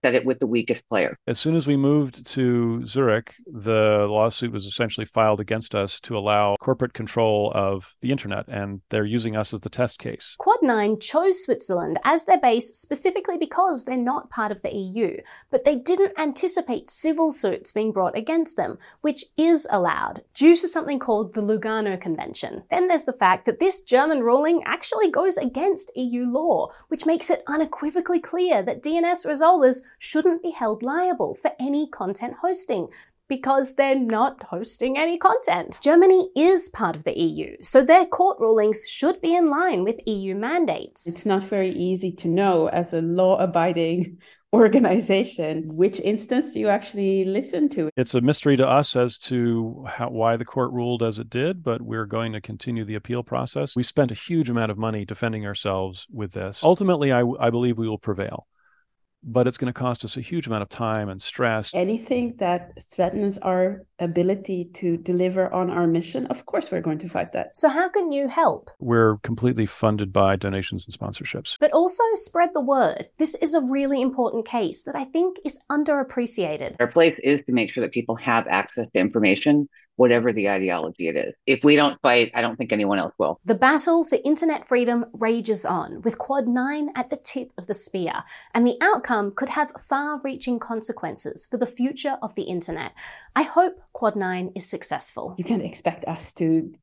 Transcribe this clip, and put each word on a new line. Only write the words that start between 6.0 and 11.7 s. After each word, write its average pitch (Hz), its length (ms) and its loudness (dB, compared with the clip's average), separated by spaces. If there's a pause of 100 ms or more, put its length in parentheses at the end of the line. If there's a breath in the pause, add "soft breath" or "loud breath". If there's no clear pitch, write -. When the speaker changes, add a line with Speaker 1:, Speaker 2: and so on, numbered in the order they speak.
Speaker 2:
to - 160 -8
allow 104 440 2
corporate 127 320 -2
control 110 640 0
of 98 480 -4
the 123 100 -2
internet, 101 340 -6
and 101 440 -8
they're 107 160 0
using 113 300 -2
us 107 180 -4
as 104 80 -10
the - 80 -8
test - 280 -4
case. - 400 -12
Speaker 3:
Quad 440 240 2
nine 214 380 0
chose 359 420 2
Switzerland 175 600 0